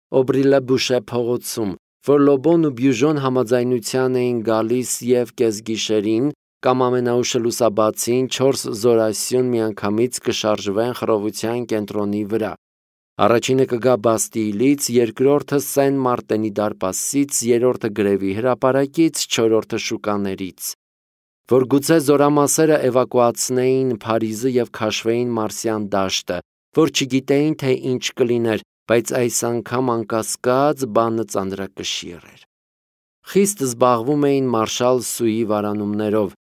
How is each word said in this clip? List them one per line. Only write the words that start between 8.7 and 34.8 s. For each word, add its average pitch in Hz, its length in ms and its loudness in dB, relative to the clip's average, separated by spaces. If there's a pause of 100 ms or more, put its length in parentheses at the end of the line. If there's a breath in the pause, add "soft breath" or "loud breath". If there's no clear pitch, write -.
զորասյուն 113 760 0
միանգամից 110 720 -2
կշարժվեն 107 720 -2
խռովության 110 720 -4
կենտրոնի 104 560 -4
վրա։ 104 300 -4 (640)
Առաջինը 117 460 2
կգա 120 300 0
Բաստիլից, 110 920 0
երկրորդը՝ 131 720 0
Սեն 139 380 0
Մարտենի 113 540 -2
դարպասից, 104 920 -4
երրորդը՝ 120 460 2
Գրևի 101 440 0
հրապարակից, 135 880 0
չորրորդը՝ 110 560 0
շուկաներից։ 98 880 -6 (800)
Որ 127 160 6
գուցե 139 340 2
զորամասերը 147 800 4
էվակուացնեին 127 1120 2
Փարիզը 110 560 -2
և 120 180 0
քաշվեին 117 640 -2
Մարսյան 107 560 -4
դաշտը, 95 500 -2 (380)
որ 156 140 4
չգիտեին, 139 680 0
թե 135 160 -2 (140)
ինչ 127 260 -2
կլիներ, 117 540 0 (180)
բայց 117 300 0
այս 120 300 -2
անգամ 120 460 -2
անկասկած 123 1000 -2
բանը 113 380 0
ծանրակշիռ 95 1000 -8
էր։ - 180 -20 (880)
Խիստ 202 340 0
զբաղվում 123 640 2
էին 139 220 2
մարշալ 123 560 0